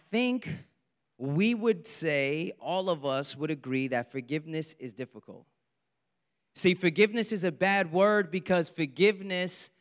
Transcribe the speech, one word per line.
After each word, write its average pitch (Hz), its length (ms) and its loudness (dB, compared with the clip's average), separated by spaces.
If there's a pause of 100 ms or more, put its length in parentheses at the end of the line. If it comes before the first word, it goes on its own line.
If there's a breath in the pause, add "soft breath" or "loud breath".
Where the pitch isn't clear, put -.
(100)
think 247 380 0 (680)
we 165 380 2
would 208 320 0
say, 151 760 0
all 185 300 -2
of 147 140 -2
us 135 320 -2
would 151 140 -4
agree 131 380 -2
that 120 240 -4
forgiveness 156 680 -6
is 123 160 -12
difficult. 107 520 -16 (1080)
See, 180 200 4
forgiveness 208 580 2
is 185 100 -4
a 180 80 0
bad 185 420 0
word 202 380 4
because 175 380 0
forgiveness 180 1000 0 (100)